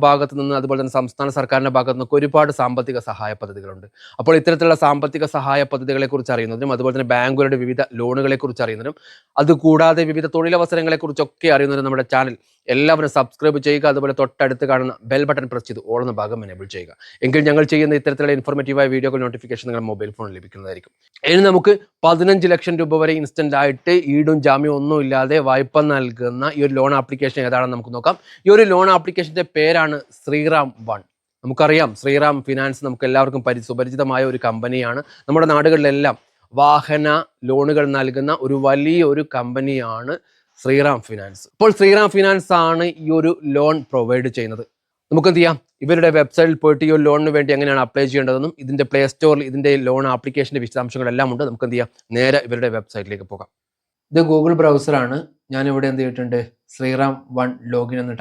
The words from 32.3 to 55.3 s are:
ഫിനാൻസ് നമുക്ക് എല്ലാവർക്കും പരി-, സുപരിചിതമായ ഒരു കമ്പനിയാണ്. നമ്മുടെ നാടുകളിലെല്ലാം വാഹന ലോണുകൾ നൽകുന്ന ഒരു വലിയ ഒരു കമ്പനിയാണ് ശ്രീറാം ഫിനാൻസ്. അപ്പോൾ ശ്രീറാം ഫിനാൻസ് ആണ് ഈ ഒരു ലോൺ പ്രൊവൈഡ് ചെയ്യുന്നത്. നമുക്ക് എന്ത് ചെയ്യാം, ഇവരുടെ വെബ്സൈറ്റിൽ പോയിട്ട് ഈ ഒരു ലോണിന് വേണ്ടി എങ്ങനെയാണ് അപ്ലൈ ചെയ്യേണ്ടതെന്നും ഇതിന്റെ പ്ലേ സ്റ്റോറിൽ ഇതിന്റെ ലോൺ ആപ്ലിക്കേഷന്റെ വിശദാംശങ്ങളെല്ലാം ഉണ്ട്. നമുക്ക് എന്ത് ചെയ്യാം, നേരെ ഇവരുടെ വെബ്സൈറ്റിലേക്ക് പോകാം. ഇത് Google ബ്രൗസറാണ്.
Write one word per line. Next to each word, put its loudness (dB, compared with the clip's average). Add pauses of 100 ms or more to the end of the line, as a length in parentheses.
ഫിനാൻസ് -6
നമുക്ക് -6
എല്ലാവർക്കും 0
പരി-, -4
സുപരിചിതമായ -4
ഒരു -8
കമ്പനിയാണ്. -4 (240)
നമ്മുടെ 4
നാടുകളിലെല്ലാം 2 (440)
വാഹന 2 (420)
ലോണുകൾ 2 (100)
നൽകുന്ന -2 (140)
ഒരു -2 (100)
വലിയ 2 (120)
ഒരു -4 (120)
കമ്പനിയാണ് -6 (460)
ശ്രീറാം 0
ഫിനാൻസ്. -16 (100)
അപ്പോൾ 4
ശ്രീറാം 6
ഫിനാൻസ് 2 (200)
ആണ് 0 (180)
ഈ -8 (120)
ഒരു 2 (240)
ലോൺ 2 (160)
പ്രൊവൈഡ് 0
ചെയ്യുന്നത്. -8 (480)
നമുക്ക് 2
എന്ത് 2
ചെയ്യാം, 4 (280)
ഇവരുടെ 4
വെബ്സൈറ്റിൽ 2
പോയിട്ട് 2
ഈ 2
ഒരു 4
ലോണിന് 2
വേണ്ടി 2
എങ്ങനെയാണ് 0
അപ്ലൈ -2
ചെയ്യേണ്ടതെന്നും -2 (120)
ഇതിന്റെ -2
പ്ലേ 2 (120)
സ്റ്റോറിൽ 2
ഇതിന്റെ 0 (160)
ലോൺ 0 (100)
ആപ്ലിക്കേഷന്റെ -6
വിശദാംശങ്ങളെല്ലാം -4
ഉണ്ട്. -6
നമുക്ക് -8
എന്ത് -6
ചെയ്യാം, -4 (280)
നേരെ 2
ഇവരുടെ -4
വെബ്സൈറ്റിലേക്ക് -12
പോകാം. -18 (600)
ഇത് 4 (100)
Google 4
ബ്രൗസറാണ്. 2 (380)